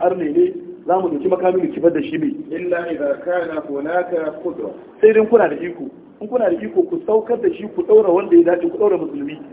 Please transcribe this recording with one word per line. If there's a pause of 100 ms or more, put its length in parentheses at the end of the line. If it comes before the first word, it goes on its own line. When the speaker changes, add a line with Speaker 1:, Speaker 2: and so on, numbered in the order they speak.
Speaker 1:
arne
ne, (340)
za
mu
ɗauki
makami
mu
kifar
da
shi
mai." (160)
Speaker 2:
Illa
idza
kana
hunaka (100)
qudra. (300)
Speaker 1:
Sai
dai
kuna
da
iko. (320)
In
kuna
da
iko,
ku
saukar
da
shi,
ku
ɗaura
wanda
ya
dace,
ku
ɗaura
musulmi. (140)